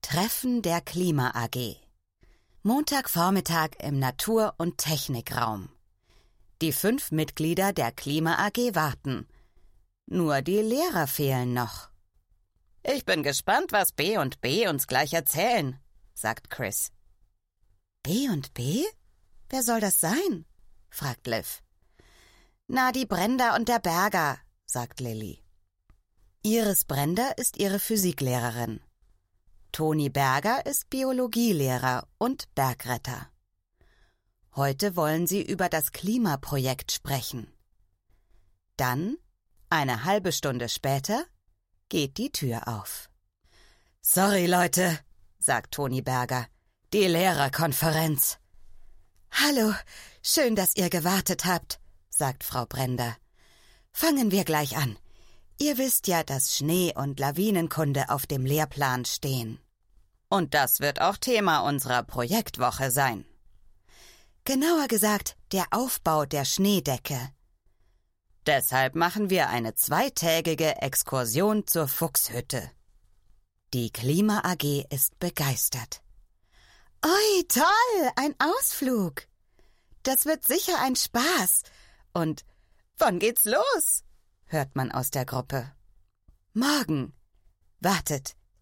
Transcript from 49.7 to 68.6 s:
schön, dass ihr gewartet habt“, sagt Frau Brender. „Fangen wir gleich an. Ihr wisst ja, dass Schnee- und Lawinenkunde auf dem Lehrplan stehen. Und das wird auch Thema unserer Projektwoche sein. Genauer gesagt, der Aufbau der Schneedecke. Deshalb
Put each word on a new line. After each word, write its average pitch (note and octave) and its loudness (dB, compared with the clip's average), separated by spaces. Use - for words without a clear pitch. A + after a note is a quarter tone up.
schön, B3 2
dass F#3 0
ihr F3 2
gewartet F3+ 0
habt“, F3 -2
sagt C3 -2
Frau B2 -4
Brender. B2+ -2
„Fangen C#4 2
wir F#3+ 4
gleich D3+ 0
an. C3 -2
Ihr D4 0
wisst C4 0
ja, E3+ 2
dass - -2
Schnee- E3+ 2
und C#3 -4
Lawinenkunde D#3 0
auf C#3 -2
dem C#3 -2
Lehrplan C#3 0
stehen. B2 -4
Und F3+ 0
das C#3 2
wird C#3+ -2
auch G3 2
Thema G3+ 4
unserer B2+ 0
Projektwoche B2+ -2
sein. B2 2
Genauer C#4+ 2
gesagt, G#3 0
der F#3 0
Aufbau E3 0
der C#3 -2
Schneedecke. C#3+ 0
Deshalb C3 2